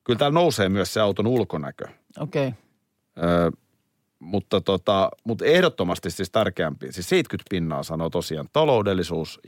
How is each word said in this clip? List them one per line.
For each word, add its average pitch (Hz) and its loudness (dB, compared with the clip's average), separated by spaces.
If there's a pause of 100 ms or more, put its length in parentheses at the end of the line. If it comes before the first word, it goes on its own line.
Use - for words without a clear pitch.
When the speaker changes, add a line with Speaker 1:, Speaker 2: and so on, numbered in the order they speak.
Speaker 1:
kyllä 120 0
täällä 143 2
nousee 156 4
myös 95 0
se 110 0
auton 101 2
ulkonäkö. 90 -2 (340)
Speaker 2:
Okei. 139 -4 (680)
Speaker 1:
Ö, 85 2 (680)
mutta 92 -2
tota, 95 2 (140)
mut 113 -4
ehdottomasti 131 2
siis 90 -6
tärkeämpi, 87 -2
siis 87 -10
seitsemänkymmentä - -2
pinnaa 80 -2
sanoo 80 -4
tosiaan 76 -4
taloudellisuus 98 0